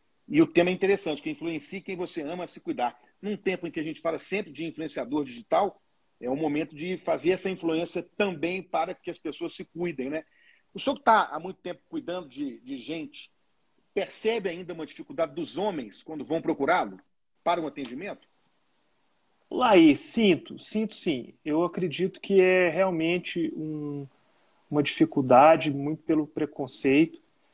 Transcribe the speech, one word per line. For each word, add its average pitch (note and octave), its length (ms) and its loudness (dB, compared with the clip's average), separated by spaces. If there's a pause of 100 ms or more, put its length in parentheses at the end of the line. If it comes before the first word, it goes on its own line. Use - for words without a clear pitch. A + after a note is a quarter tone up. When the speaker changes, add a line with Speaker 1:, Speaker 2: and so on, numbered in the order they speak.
(260)
Speaker 1:
E D3 160 4
o D#3 40 4
tema F3 240 2
é - 20 2
interessante, F#3 500 0
que D#3+ 80 -8
"influencie E3 500 -8
quem F#3+ 140 -10
você E3 280 -8
ama F3 200 -8
a D#3+ 60 -8
se - 100 -20
cuidar". B2 400 -4 (240)
Num G3+ 140 -4
tempo F3+ 320 -4
em - 20 -8
que - 80 -8
a D#3 60 -2
gente D#3+ 160 -8
fala E3 180 -4
sempre F#3+ 320 -6
de D#3 140 -10
influenciador D3 580 -4
digital, F#3+ 580 -2 (400)
é A#2+ 80 -6
um C3 60 0
momento D3+ 400 -2
de F3 220 -6
fazer D#3+ 360 0
essa F#3+ 180 -2
influência E3+ 540 -4 (120)
também F3+ 460 -2
para E3+ 320 -4
que - 160 -12
as - 80 -12
pessoas D#3+ 360 -8
se F3 100 -12
cuidem, D#3 460 -6
né? D#3 140 -6 (480)
O F#3+ 80 -12
senhor C4+ 160 -2
que - 80 -18
tá G#3+ 260 6
há D3 80 -6
muito F3+ 220 -10
tempo F3 280 -10
cuidando E3 400 -8
de, B2+ 300 -8
de B2+ 200 -12
gente, D3 520 -12 (640)
percebe G#3 540 -2
ainda F3 240 -8
uma D#3+ 120 -10
dificuldade D3 480 -6
dos D3 240 -8
homens D#3+ 460 -4
quando D3+ 220 -12
vão D3+ 180 -2
procurá-lo C#3+ 560 0 (460)
para F3 160 2
um D#3 80 -4
atendimento? C#3 580 -10 (1200)
Speaker 2:
Laí, F3+ 480 8
sinto, - 640 2
sinto - 380 -4
sim. C3+ 360 -4 (120)
Eu D#3 180 0
acredito F3 580 -2
que G3 200 4
é F#3 300 6
realmente E3+ 840 0
um, D3 480 -8 (640)
uma D3 140 2
dificuldade, C#3+ 880 6
muito C#3+ 320 -6
pelo D3 240 0
preconceito, D3 960 0 (320)